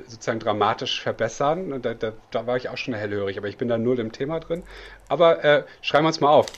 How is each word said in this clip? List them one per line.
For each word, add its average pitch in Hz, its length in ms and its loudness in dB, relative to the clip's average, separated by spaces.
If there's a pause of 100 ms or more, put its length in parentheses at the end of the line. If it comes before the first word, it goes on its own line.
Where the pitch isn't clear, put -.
sozusagen 113 340 -6
dramatisch 107 600 0
verbessern. 143 720 -2
Und 123 140 -6
da, 113 80 -4
da, 113 180 -4 (180)
da 113 160 -4
war 123 120 -2
ich - 100 -6
auch 123 80 -8
schon - 160 -6
hellhörig, 101 460 -4
aber 101 100 -6
ich 98 80 -8
bin - 120 -4
da 117 100 0
null 123 200 0
im 110 140 -6
Thema 156 280 -6
drin. 170 220 -8 (460)
Aber, 165 340 4
äh, 147 220 4 (160)
schreiben 147 240 2
wir 160 40 4
uns 160 120 -2
mal 143 80 4
auf. 143 180 8 (100)